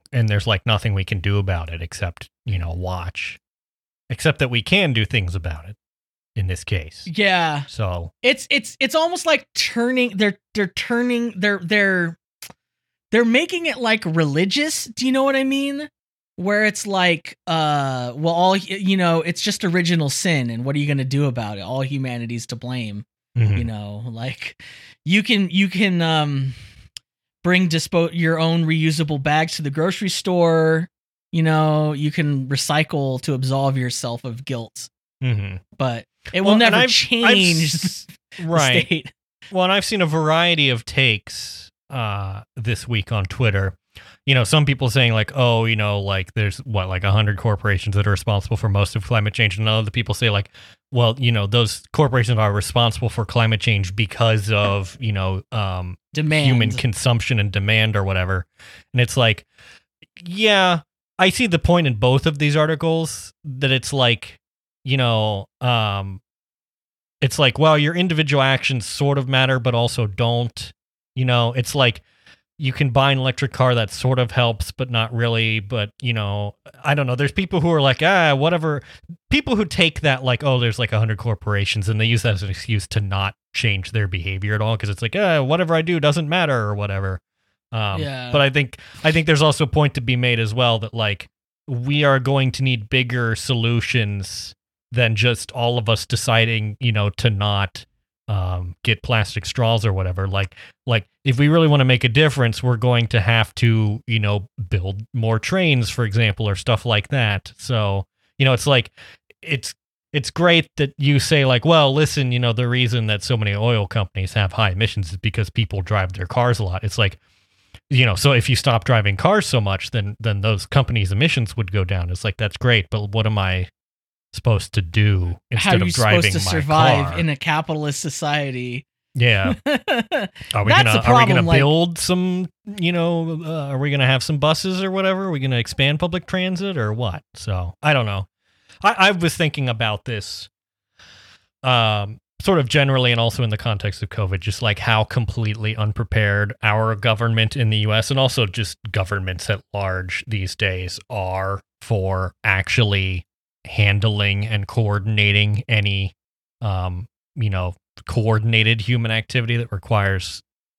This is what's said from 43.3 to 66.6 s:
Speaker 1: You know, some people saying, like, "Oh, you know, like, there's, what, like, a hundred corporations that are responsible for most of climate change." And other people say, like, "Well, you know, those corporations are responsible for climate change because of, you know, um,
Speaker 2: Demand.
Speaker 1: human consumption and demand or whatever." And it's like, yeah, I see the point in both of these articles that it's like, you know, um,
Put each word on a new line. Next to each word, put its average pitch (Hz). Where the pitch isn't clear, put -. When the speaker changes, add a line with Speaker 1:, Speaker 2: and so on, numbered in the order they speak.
Speaker 1:
You 135
know, 127
some 147
people 131
saying, 117
like, 110
"Oh, 120
you 113
know, 104
like, 98
there's, 104
what, 101
like, 92
a 101
hundred 104
corporations 101
that 101
are 104
responsible 101
for 110
most 101
of 107
climate 107
change." 101
And 110
other 110
people 117
say, 117
like, 101
"Well, 120
you 123
know, 104
those 113
corporations 123
are 104
responsible 113
for 110
climate 110
change 98
because 110
of, 101
you 113
know, 95
um, 92
Speaker 2:
Demand. 151
Speaker 1:
human 120
consumption 120
and 101
demand 107
or 101
whatever." 92
And 123
it's -
like, 113
yeah, 185
I 185
see 240
the 170
point 170
in 123
both 127
of 147
these 147
articles 160
that 135
it's 131
like, 123
you 131
know, 107
um, 101